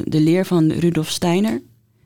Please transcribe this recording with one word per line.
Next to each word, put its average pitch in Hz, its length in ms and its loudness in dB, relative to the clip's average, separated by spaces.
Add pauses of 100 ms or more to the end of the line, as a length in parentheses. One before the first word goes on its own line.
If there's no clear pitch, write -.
de 156 180 0
leer 170 240 2
van 160 260 2
Rudolf 165 380 -2
Steiner. 196 520 -2 (440)